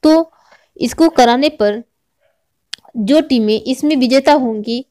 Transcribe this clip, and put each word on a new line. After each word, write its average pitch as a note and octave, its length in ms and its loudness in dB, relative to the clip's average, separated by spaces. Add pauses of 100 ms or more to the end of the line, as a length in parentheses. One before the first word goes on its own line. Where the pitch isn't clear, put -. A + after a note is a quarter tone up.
तो D#4+ 280 2 (460)
इसको D#4+ 320 0
कराने C4 400 2
पर G#3 340 -2 (1120)
जो B3 240 2
टीमें A3 400 -2
इसमें D4 340 -4
विजेता C4 380 2
होंगी A#3 580 -4